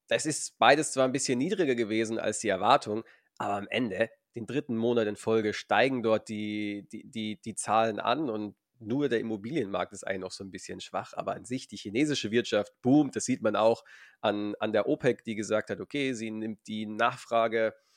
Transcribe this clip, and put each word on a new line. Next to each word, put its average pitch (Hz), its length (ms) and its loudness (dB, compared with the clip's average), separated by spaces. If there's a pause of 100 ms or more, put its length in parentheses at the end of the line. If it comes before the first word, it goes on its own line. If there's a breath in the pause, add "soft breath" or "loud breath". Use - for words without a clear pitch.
Das 143 180 0
ist - 320 -4
beides 143 320 6
zwar 131 140 2
ein 127 80 2
bisschen 135 260 0
niedriger 160 380 2
gewesen 110 420 0
als - 220 -2
die 110 80 -2
Erwartung, 107 560 4 (340 soft breath)
aber 101 160 -2
am 101 140 -6
Ende, 110 420 0 (260)
den 117 100 -10
dritten 123 300 -4
Monat 113 320 2
in 104 80 -4
Folge, 110 360 0
steigen 120 520 2
dort 110 240 2
die, 104 640 -4
die, - 180 -14
die, 107 300 -6
die 110 160 -10
Zahlen 110 420 2
an 127 320 0
und 107 240 -6 (240)
nur 127 300 0
der 117 100 2
Immobilienmarkt 107 760 -4
ist 98 140 -12
eigentlich 95 140 -2
noch 92 100 -6
so - 140 -12
ein 95 80 -12
bisschen 92 280 -12
schwach, - 340 -8
aber 104 200 -4
an 98 100 -14
sich 127 220 -8
die 104 100 -16
chinesische 120 540 -2
Wirtschaft 110 500 0
boomt. 139 360 4
Das 107 80 -4
sieht - 180 -2
man 107 140 2
auch 110 280 4 (360 loud breath)
an, 104 400 0
an 107 120 -2
der 104 160 2
opec, 139 360 0
die 113 100 -6
gesagt 104 340 -2
hat, 101 120 -6
okay, 135 320 -4
sie 113 180 -6
nimmt 110 360 -8
die 107 200 -6
Nachfrage 113 880 0 (220 soft breath)